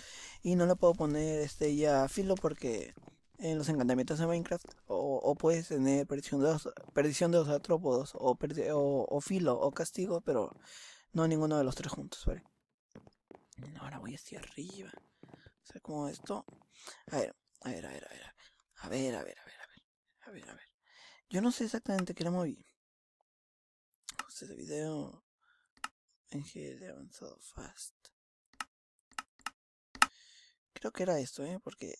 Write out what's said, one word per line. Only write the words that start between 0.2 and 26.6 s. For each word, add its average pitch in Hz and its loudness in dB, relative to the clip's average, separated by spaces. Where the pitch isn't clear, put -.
Y 175 2
no 175 6
le 180 6
puedo 175 8
poner, 151 0
este, 147 0
ya 143 6
filo 190 2
porque 113 -2
en 160 0
los 147 -2
encantamientos 127 2
de 165 2
Minecraft 170 -2
o, 135 0
o 139 4
puedes 165 4
tener 139 4
perdición 139 -2
de 147 6
los, 156 2
perdición 151 4
de 170 8
los 151 4
artrópodos 143 2
o 123 4
perdi-, 143 -2
o, 139 4
o 143 0
filo 156 2
o 139 2
castigo, 180 -2
pero - 0
no 165 4
ninguno 156 4
de 143 6
los 127 0
tres - -6
juntos, - -8
¿vale? - -2
Ahora 135 -12
voy 120 -10
hacia - -16
arriba. 190 -14
O - -20
sea, - -18
como 147 -4
esto. - -8
A 147 0
ver, - 0
a - -8
ver, 80 -8
a - -10
ver, 67 -14
a - -18
ver. - -20
A 95 -10
ver, 131 -2
a 80 -6
ver, 50 -12
a - -20
ver, - -20
a - -20
ver. - -20
A - -20
ver, - -18
a - -16
ver. - -20
Yo 185 -2
no 240 4
sé 233 -2
exactamente 190 -2
qué 170 -4
le 170 0
moví. 175 -2
Ajustes - -14
de - -14
video. 151 -6
N 143 -8
G 143 -14